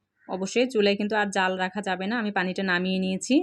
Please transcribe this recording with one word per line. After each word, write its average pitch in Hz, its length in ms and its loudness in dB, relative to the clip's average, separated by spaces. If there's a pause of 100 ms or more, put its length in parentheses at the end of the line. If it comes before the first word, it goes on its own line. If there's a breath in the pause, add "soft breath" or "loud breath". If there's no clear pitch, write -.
(300)
অবশ্যই 190 400 0
চুলায় 202 280 4
কিন্তু 208 180 -2
আর 208 160 2
জাল 190 260 2
রাখা 185 240 -4
যাবে 190 260 -4
না। 226 120 -2
আমি 208 120 -2
পানিটা 185 320 -2
নামিয়ে 185 360 0
নিয়েছি, 185 440 -2